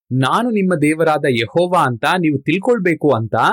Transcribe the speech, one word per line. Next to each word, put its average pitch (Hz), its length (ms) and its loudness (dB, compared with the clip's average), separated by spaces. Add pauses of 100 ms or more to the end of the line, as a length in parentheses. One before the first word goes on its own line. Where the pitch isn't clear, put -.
(120)
ನಾನು 147 380 0
ನಿಮ್ಮ 196 240 0
ದೇವರಾದ 156 560 0
ಯೆಹೋವ 165 500 0
ಅಂತ 127 240 -2
ನೀವು 156 340 0
ತಿಳ್ಕೊಳ್ಬೇಕು 175 720 0
ಅಂತ 113 240 -2 (180)